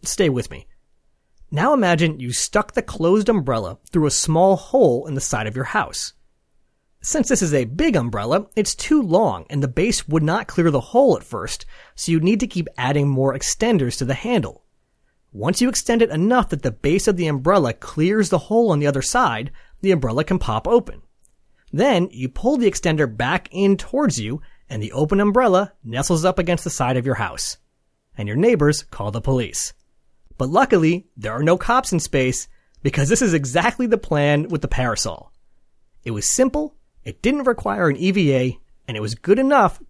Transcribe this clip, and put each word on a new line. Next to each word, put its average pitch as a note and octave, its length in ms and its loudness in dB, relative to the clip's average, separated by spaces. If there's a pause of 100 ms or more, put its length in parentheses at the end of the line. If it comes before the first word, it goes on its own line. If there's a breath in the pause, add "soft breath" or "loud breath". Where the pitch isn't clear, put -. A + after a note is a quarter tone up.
stay F3+ 240 0
with B2 200 -2
me. - 180 -16 (800)
Now F#3 240 2
imagine E3+ 460 2
you B2 120 -6
stuck - 420 -2
the - 100 -2
closed F#3+ 440 2
umbrella B2 520 -2 (120)
through D#3+ 140 2
a C#3 60 2
small F3+ 440 2
hole D#3+ 520 2
in D3+ 80 -8
the C3+ 60 -4
side G#2+ 260 -4
of A2 80 -8
your B2+ 100 -4
house. - 480 -6 (880)
Since - 260 -2
this - 140 2
is D#3+ 120 0
a C3 120 2
big G3 300 0
umbrella, B2 600 -2
it's G#3 200 0
too D#4 260 0
long E3 480 0
and C#3+ 120 -2
the C#3+ 60 -2
base E3+ 400 -2
would D#3 160 0
not E3+ 240 -2
clear E3+ 240 2
the C#3+ 80 0
hole A#3 380 2
at - 60 -12
first, - 420 -10 (300 loud breath)
so - 160 -4
you E3 80 4
need G3 200 2
to B3 80 -2
keep E3+ 300 -6
adding C#3+ 320 0
more C3+ 260 0
extenders E3 640 0
to C3+ 80 -4
the B2+ 80 -2
handle. G#3 500 -4 (680)
Once A#2+ 280 -4
you A#3+ 80 2
extend A#3 360 0
it - 80 0
enough G#3 380 2
that D3 120 -4
the - 100 -2
base D#3+ 360 0
of G3+ 100 2
the E3+ 100 -2
umbrella D3 460 2
clears F#3+ 560 0
the F3+ 80 2
hole A3 340 0
on D#3 60 2
the C#3+ 100 2
other C#3 140 0
side, C3+ 500 -2 (300 soft breath)
the F#3+ 100 2
umbrella C3 320 0
can F#3 140 0
pop A2 300 -2
open. A#3 340 0 (680)
Then F3+ 400 2
you B2+ 180 -8
pull C4 280 -2
the A#3+ 120 2
extender D3 480 -2
back C#3 340 -2
in G3 240 2
towards A#3+ 440 -2
you, A2+ 200 -6 (300 soft breath)
and A2 120 -6
the A2+ 120 -8
open D#3 260 0
umbrella G#3 540 2 (100)
nestles C#3 400 -2
up F#3 160 2
against F3 240 -2
the F3 60 -6
side C3 260 -2
of B2 100 -2
your C3 100 0
house. - 420 -6 (600)
And G#2 120 -6
your G#2+ 80 -2
neighbors D3+ 460 2
call - 280 -10
the A2+ 100 -6
police. B2+ 520 -2 (640)
But B2+ 120 -4
luckily, F3+ 580 2 (100)
there A2 160 -8
are B2+ 100 -2
no E3 140 4
cops B3 340 0
in F3 80 0
space, B2+ 480 -2 (340)
because C#3 280 0
this A3+ 120 4
is G#3 120 4
exactly E3 540 0
the A3+ 100 2
plan D3 500 0
with D#3+ 140 -4
the - 80 -4
parasol. - 640 -4 (720)
It A#2+ 60 -8
was G#2+ 220 -2
simple, C#4 420 0 (280)
it - 180 -12
didn't C#4+ 220 0
require G#3 460 0
an C#3 80 0
E F#3 140 0
V F3 220 2
A, B2+ 260 0 (280)
and A#2+ 80 -8
it G#2+ 60 -6
was A2 140 -6
good G3 220 2
enough C4 520 2